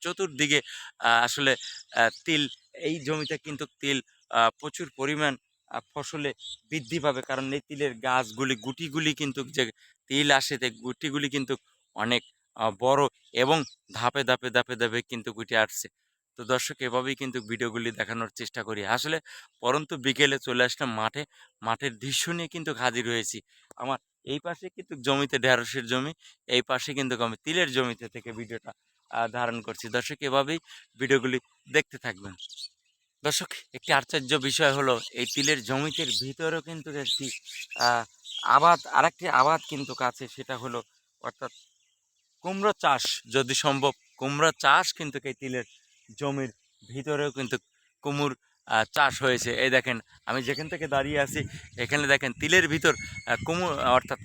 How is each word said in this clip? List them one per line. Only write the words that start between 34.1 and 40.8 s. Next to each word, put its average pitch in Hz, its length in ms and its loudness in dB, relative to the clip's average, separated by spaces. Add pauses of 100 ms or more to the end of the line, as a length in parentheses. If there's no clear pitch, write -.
বিষয় 139 380 4
হলো 131 260 2 (120)
এই 123 140 -4
তিলের 139 380 0
জমিতে 143 420 -2
ভিতরেও 151 560 -4
কিন্তু 156 280 -12
একটি, 139 400 -4 (500)
আহ, 120 240 4 (400)
আবাদ, 156 440 6
আরেকটি 165 400 2
আবাদ 147 420 4
কিন্তু 139 240 -6
কাছে, 123 340 -4
সেটা 131 300 -10
হলো 120 260 -6 (380)